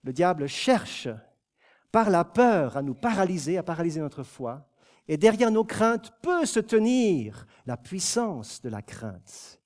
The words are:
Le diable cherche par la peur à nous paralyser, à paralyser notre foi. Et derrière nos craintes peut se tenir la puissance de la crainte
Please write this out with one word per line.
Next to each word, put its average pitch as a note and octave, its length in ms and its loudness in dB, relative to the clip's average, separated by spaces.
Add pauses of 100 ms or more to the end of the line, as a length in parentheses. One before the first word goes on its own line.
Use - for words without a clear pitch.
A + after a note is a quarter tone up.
Le C3 80 -8
diable D#3+ 340 2
cherche - 640 -2 (800)
par F3 180 2
la F3 160 4
peur F3+ 520 2
à C#3 60 -2
nous C#3 120 -4
paralyser, F#3 640 -2
à E3 60 -4
paralyser E3 360 -4
notre C#3+ 220 -8
foi. B2+ 420 -10 (460)
Et D#3 60 0
derrière A3 340 4
nos G#3+ 140 4
craintes A3 560 0
peut E4+ 240 0
se - 160 0
tenir A3 880 0 (180)
la B2 140 -6
puissance F#3 800 -4
de B2+ 80 -10
la G#2+ 140 -8
crainte - 840 -16